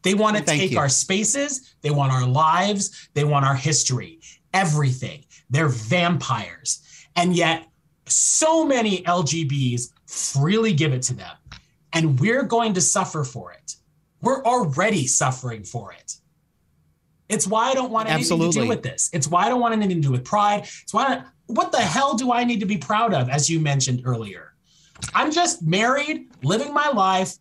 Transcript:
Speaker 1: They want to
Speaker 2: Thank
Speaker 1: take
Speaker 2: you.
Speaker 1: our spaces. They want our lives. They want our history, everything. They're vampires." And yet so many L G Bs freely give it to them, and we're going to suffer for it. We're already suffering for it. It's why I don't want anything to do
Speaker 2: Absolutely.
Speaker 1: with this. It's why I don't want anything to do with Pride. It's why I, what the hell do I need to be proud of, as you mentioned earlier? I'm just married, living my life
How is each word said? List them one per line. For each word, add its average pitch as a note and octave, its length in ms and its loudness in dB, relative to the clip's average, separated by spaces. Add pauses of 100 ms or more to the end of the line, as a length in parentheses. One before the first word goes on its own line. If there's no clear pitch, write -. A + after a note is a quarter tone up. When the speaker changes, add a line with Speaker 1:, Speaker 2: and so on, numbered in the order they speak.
Speaker 1:
They F#3 120 0
want G#3+ 240 2
to D3+ 60 -2
Speaker 2:
Thank D3+ 180 2
Speaker 1:
take D#3+ 100 0
Speaker 2:
you. C3+ 80 2
Speaker 1:
our C#3+ 80 2
spaces. A3 920 -2
They D3 100 -2
want C#3 220 2
our B2+ 120 0
lives. E3+ 880 0
They D3 120 0
want C#3+ 200 2
our C#3 80 4
history, B2+ 680 -2 (320)
everything. D3 720 0 (240)
They're D3+ 180 2
vampires." B2 1120 -2 (340)
And F3 200 2
yet E3 320 0 (400)
so D#4+ 580 2
many A3 400 0
L F3 180 2
G D#3 240 -2
Bs B2+ 440 -2 (160)
freely G3+ 680 0
give D3+ 200 2
it B2+ 100 -4
to - 100 -4
them, - 220 -12 (580)
and D#3+ 260 2
we're A#3 240 2
going A#3 300 0
to F3 80 0
suffer E3 420 0
for G2 280 -12
it. - 240 -18 (460)
We're C4 240 0
already F#3+ 600 2
suffering B2 580 -2
for - 280 -12
it. - 240 -16 (1120)
It's - 180 -2
why A3 240 0
I C4+ 40 2
don't B3+ 180 -2
want A3 180 -2
anything D#3 140 0
to E3 200 2
do E3+ 40 2
Speaker 2:
Absolutely. C#3 220 0
Speaker 1:
with - 140 -2
this. - 300 -4
It's D3+ 140 -2
why F3 180 2
I A#3 40 2
don't B3 120 0
want A3+ 140 0
anything F#3+ 260 0
to C#3 60 2
do C3+ 40 2
with B2 120 0
Pride. G#3 440 0 (140)
It's - 120 -14
why A#3 120 2
I, B3+ 180 -2 (240)
what E4+ 240 -2
the C4 100 2
hell C#4 340 0
do B3+ 160 0
I A#3+ 140 2
need A#3 160 0
to A3 40 -4
be G3 120 -2
proud G#3+ 360 0
of, B2+ 160 0
as C#3+ 200 0
you E3 100 0
mentioned C3+ 460 0
earlier? G2+ 480 -6 (600)
I'm D4+ 180 2
just E4+ 300 0
married, C4 720 0 (100)
living A3+ 320 -2
my D4 160 2
life F#3+ 520 0